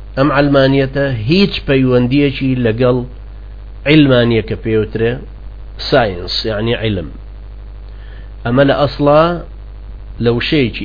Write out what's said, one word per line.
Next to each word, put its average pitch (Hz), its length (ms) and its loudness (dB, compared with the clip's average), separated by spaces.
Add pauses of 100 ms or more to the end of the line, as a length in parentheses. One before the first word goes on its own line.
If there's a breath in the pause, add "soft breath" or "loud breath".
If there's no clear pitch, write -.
(160)
ئەم 135 200 4
عەلمانیەتە 139 680 4 (240)
هیچ 190 260 4 (120)
پەیوەندیەکی 131 840 2 (160)
لەگەڵ 123 320 2 (920)
عیلمانیە 123 580 6
کە 107 160 -4
پێوترێ 110 480 0 (760)
ساینس، 95 460 0 (160)
یعنی 110 320 0
عیلم. 95 280 -2 (1300 loud breath)
ئەمە 123 260 4
لە 131 100 2
ئەسڵا 147 440 4 (1000)
لە 120 120 2
وشەیەکی 120 480 0